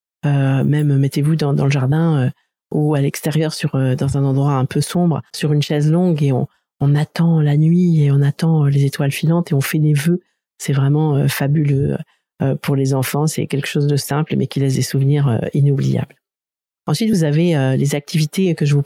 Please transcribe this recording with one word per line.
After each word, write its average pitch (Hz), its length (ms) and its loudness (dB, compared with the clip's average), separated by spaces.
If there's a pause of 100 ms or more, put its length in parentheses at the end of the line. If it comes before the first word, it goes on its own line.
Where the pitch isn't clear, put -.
(260)
Euh, 135 380 0
même 143 340 2
mettez-vous 143 380 0
dans, 147 180 0
dans 143 120 0
le 139 60 2
jardin, 147 460 0
euh, 131 120 0 (420)
ou 151 240 0
à 139 60 0
l'extérieur 151 520 -2
sur, - 220 -4
euh, 131 200 0
dans 139 220 -2
un 139 60 0
endroit 139 300 0
un 131 120 0
peu - 160 -2
sombre, 170 400 -2 (120)
sur 151 200 -2
une 147 80 2
chaise 151 300 0
longue 170 300 2
et 139 100 2
on, 131 160 -2 (320)
on 143 160 2
attend 165 440 0
la 147 160 2
nuit 165 480 2
et 139 80 2
on 139 100 2
attend, 151 440 2
euh, 143 40 2
les 139 160 2
étoiles 139 260 -2
filantes 165 400 0
et - 20 -2
on 135 80 0
fait 156 180 -2
des 151 140 2
vœux. 165 280 0 (360)
C'est - 160 -4
vraiment, 143 420 2
euh, 143 120 2
fabuleux, 143 720 0 (440)
euh, 139 140 0
pour 147 200 -2
les 135 180 0
enfants. 143 340 -2
C'est - 200 -4
quelque 131 200 -4
chose 143 200 0
de 147 80 2
simple 143 420 -2
mais 135 100 -2
qui - 120 -6
laisse 135 160 0
des 135 60 0
souvenirs, 139 460 0
euh, 113 100 0 (160)
inoubliables. 135 640 0 (720)
Ensuite, 220 220 0
vous 185 140 2
avez, 160 320 2
euh, 135 200 0
les 139 200 0
activités 156 600 -2
que 156 100 -2
je 143 80 2
vous, 143 120 2